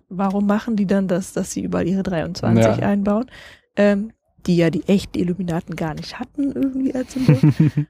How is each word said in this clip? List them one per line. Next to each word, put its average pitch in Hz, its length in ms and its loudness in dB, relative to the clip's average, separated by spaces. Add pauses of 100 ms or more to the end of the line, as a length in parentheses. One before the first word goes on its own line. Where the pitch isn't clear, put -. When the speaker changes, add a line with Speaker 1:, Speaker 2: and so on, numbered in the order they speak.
Speaker 1:
warum 196 360 -2
machen 214 300 0
die 202 100 0
dann 196 220 0
das, 185 260 -4
dass 190 180 -4
sie - 120 -6
überall 180 240 -2
ihre 190 160 -2
dreiundzwanzig 131 760 2
Speaker 2:
Ja. - 100 -2
Speaker 1:
einbauen? 202 380 0 (500)
Ähm, 202 360 2 (340)
die 175 120 4
ja 170 120 4
die 190 180 -4
echten - 300 0
Illuminaten 175 580 -4
gar 156 200 -6
nicht - 240 -14
hatten 277 320 -6
irgendwie 262 420 -2
als 254 200 -6
Symbol, 247 260 4
Speaker 2:
<laughs> 151 500 2